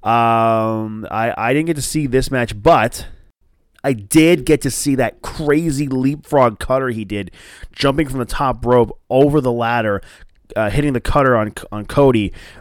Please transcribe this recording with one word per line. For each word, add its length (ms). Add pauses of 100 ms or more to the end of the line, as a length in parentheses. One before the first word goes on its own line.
Um, 1120
I, 260
I 160
didn't 140
get 80
to 80
see 240
this 240
match, 280
but 480 (760)
I 100
did 520
get 160
to 100
see 240
that 260
crazy 640
leapfrog 720
cutter 320
he 160
did, 240 (420)
jumping 380
from 80
the 80
top 400
rope 340 (120)
over 300
the 100
ladder, 500 (540)
uh, 140
hitting 240
the 80
cutter 340
on, 180 (180)
on 140
Cody. 460 (300)